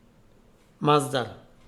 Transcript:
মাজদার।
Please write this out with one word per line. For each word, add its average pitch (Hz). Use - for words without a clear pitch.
মাজদার। 135